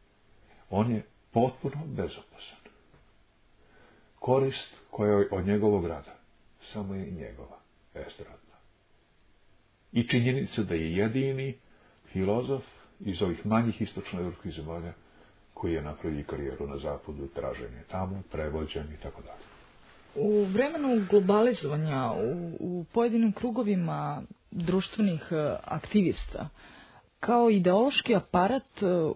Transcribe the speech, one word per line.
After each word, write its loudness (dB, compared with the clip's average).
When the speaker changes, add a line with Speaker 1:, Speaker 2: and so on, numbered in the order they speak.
Speaker 1:
On 2
je -2
potpuno 0
bezopasan. -10
Korist 0
koja 2
je 4
od -2
njegovog 4
rada -10
samo -10
je -8
njegova, -14
estradna. -18
I 2
činjenica 2
da -2
je -2
jedini 0
filozof 0
iz -6
ovih -2
manjih 2
istočnoevropskih -6
zemalja -8
koji -2
je -2
napravio -6
karijeru -6
na -8
zapadu, -8
tražen -8
je -16
tamo, -6
prevođen -6
i -16
tako -14
dalje. -18
Speaker 2:
U 4
vremenu 2
globalizovanja, 4
u, -2
u -4
pojedinim 4
krugovima -2
društvenih, 0
e, 0
aktivista, 0
kao 4
ideološki 4
aparat, 2
e, 2